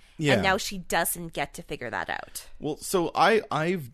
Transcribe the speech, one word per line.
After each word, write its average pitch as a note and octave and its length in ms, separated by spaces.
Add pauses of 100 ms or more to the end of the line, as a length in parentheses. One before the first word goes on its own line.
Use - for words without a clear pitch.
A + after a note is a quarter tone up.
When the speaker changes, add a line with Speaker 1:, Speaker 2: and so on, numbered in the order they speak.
(180)
Speaker 1:
Yeah. C#3+ 160
Speaker 2:
And F#3+ 100
now F#3+ 140
she G3+ 200
doesn't E3+ 560
get D3 220
to E3+ 60
figure B2+ 280
that F#2+ 200
out. - 380 (120)
Speaker 1:
Well, - 180
so F3 380
I, G3 260 (100)
I've, D#3 420